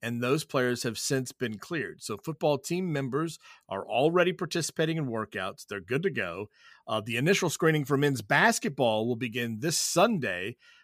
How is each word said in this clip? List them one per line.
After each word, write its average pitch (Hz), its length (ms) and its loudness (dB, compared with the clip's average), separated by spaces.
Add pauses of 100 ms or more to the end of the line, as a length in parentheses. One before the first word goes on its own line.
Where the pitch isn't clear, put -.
and 120 200 -4
those 139 220 2
players 123 380 0
have 113 160 -4
since 131 340 -2
been 110 240 -6
cleared. 104 460 -8
So 107 160 -8
football 151 400 0
team 175 340 -2
members 143 460 -2 (320)
are 98 180 -4
already 165 460 4
participating 160 640 -2
in 147 80 -2
workouts. 104 600 -6
They're 101 140 -8
good 123 220 -2
to 190 80 0
go. 98 400 -4 (360)
Uh, 110 140 0
the 113 160 -4
initial 165 320 4
screening 156 380 2
for 143 100 2
men's 139 240 2
basketball 139 880 2
will 120 80 0
begin 117 440 -4
this 156 180 -2
Sunday, 120 800 0 (280)